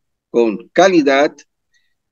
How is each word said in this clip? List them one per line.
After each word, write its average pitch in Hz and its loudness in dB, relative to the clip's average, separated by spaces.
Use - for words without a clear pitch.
con 110 -4
calidad. 151 0